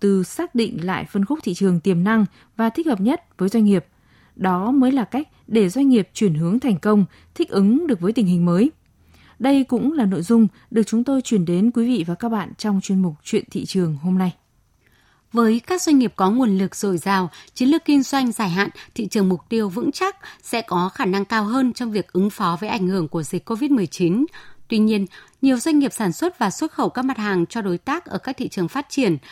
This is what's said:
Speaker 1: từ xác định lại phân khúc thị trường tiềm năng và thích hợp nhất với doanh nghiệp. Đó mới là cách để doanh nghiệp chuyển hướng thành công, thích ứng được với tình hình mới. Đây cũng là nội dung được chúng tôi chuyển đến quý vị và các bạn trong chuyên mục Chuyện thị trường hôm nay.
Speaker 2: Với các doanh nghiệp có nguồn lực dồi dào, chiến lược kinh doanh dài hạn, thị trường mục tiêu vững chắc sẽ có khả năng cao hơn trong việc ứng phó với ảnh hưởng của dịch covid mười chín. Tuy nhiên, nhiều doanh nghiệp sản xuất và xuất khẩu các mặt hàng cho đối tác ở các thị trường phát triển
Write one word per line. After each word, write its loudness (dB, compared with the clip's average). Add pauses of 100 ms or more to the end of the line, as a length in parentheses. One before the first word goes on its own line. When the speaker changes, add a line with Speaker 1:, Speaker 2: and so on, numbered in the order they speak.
Speaker 1:
từ 2
xác -8
định -2
lại -4
phân 0
khúc -2
thị -4
trường 0
tiềm 0
năng 2 (320)
và 0
thích -4
hợp 0
nhất 0 (160)
với 0
doanh 2
nghiệp. 4 (500)
Đó -2
mới 4
là 0
cách -6 (180)
để 2
doanh 2
nghiệp 4
chuyển 2
hướng 0
thành 0
công, 2 (300)
thích -2
ứng 2
được 0
với 0
tình 0
hình 2
mới. 2 (720)
Đây 4
cũng 0
là 0
nội 0
dung 4 (220)
được 2
chúng 0
tôi 0
chuyển 0
đến 2
quý 0
vị 0
và -4
các -6
bạn -6
trong -2
chuyên 0
mục -2 (100)
Chuyện -2
thị -6
trường -2
hôm -2
nay. -2 (1000)
Speaker 2:
Với 2
các -2
doanh 4
nghiệp 2
có 2
nguồn 2
lực -2
dồi -2
dào, -2 (240)
chiến 2
lược 2
kinh 4
doanh -2
dài -4
hạn, 0 (260)
thị -6
trường 0
mục 0
tiêu -2
vững -4
chắc -4 (260)
sẽ -6
có -2
khả -4
năng 0
cao -2
hơn 0
trong -6
việc -4
ứng 0
phó -2
với -6
ảnh 0
hưởng -2
của -4
dịch -6
covid -4
mười 2
chín. 0 (440)
Tuy 0
nhiên, 2 (360)
nhiều 2
doanh 2
nghiệp 2
sản -2
xuất -4
và 0
xuất -6
khẩu -2
các -4
mặt -4
hàng 0
cho -8
đối -4
tác -6
ở -8
các -8
thị -6
trường -4
phát -6
triển 0 (160)